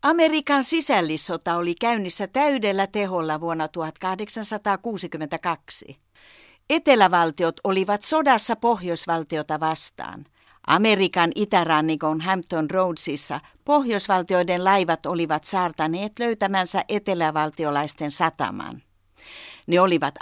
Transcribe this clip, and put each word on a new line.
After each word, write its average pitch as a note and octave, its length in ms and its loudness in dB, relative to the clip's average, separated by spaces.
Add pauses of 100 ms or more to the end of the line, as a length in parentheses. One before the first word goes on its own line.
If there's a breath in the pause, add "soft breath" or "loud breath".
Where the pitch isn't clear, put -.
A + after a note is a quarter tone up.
Amerikan D4+ 600 2
sisällissota F3 920 0
oli F3 180 -2
käynnissä G#3 520 -2
täydellä G#3+ 600 0
teholla F3+ 540 -2
vuonna E3 280 -2
tuhat D#3+ 300 -8
kahdeksansataakuusikymmentäkaksi. F#3 2000 -4 (720 soft breath)
Etelävaltiot F3+ 960 4
olivat G3 380 0
sodassa C4 540 2
pohjoisvaltiota E3 1040 -2
vastaan. D#3 640 -4 (420 soft breath)
Amerikan F#3 680 4
itärannikon D#3+ 880 2
Hampton E3+ 500 -2
Roadsissa D#3+ 680 -2 (240 soft breath)
pohjoisvaltioiden F#3 1000 2
laivat F3+ 420 0
olivat D#3+ 380 -2
saartaneet F3+ 760 -2
löytämänsä G3 680 -2
etelävaltiolaisten D#3 1200 -2
sataman. C3+ 720 -4 (840 loud breath)
Ne F3 140 4
olivat D#3 420 2